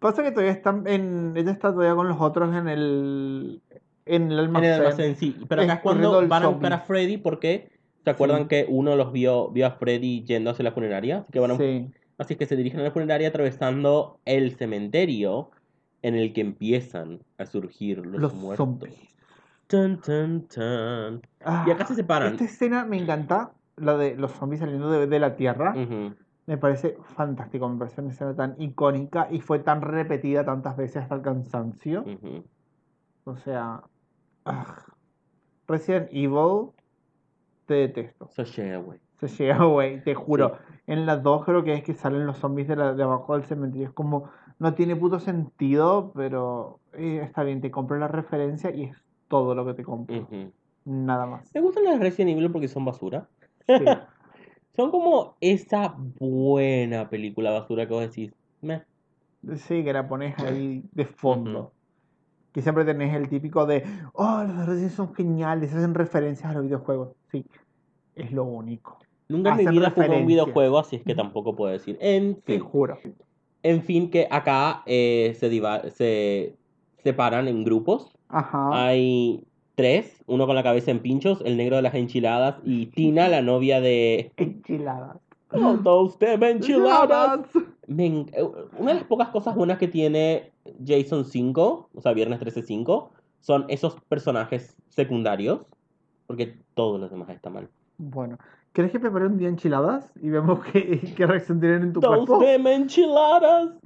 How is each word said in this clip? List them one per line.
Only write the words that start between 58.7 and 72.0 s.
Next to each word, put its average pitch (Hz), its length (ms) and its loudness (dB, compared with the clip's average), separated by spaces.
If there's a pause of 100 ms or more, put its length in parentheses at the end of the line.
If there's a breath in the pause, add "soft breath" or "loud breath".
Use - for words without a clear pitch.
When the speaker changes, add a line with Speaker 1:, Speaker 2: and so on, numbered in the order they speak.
Speaker 1:
Sí, 165 280 -4
que 139 100 -2
la 131 140 -4
pones 135 320 -8
ahí 135 440 -6 (100)
de 143 120 -4
fondo. 120 540 -2
Speaker 2:
Ujú. - 120 -12 (800)
Speaker 1:
Que 139 100 -6
siempre 156 200 2
tenés 147 320 0
el 143 140 -4
típico 147 380 0
de, 143 160 2 (300 loud breath)
"Oh, 214 300 0
los 185 140 -6
de 175 80 -4
Resident 180 280 -2
son 190 200 -6
geniales, 160 640 -2
hacen 170 180 0
referencias 160 560 -2
a 151 60 -4
los 139 80 -4
videojuegos". 135 460 -4 (220)
Sí, 135 140 -8 (720)
es 123 160 -12
lo 131 140 -2
único. 113 520 -12 (320)
Speaker 2:
Nunca 185 220 2
en - 60 4
mi 208 60 4
Speaker 1:
Hacen 170 100 4
Speaker 2:
vida 175 180 6
jugué 175 100 2
un 156 100 4
Speaker 1:
referencias. 139 160 4
Speaker 2:
videojuego, 147 520 4
así 151 160 -4
es 117 80 -8
que - 100 -4
Speaker 1:
Ujú. 151 80 -2
Speaker 2:
tampoco 104 340 -4
puedo 101 160 -2
decir. 95 300 -8